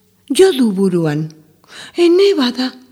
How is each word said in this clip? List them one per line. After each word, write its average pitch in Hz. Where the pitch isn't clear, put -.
jo 370
du 254
buruan. 165
"Ene 359
bada," 254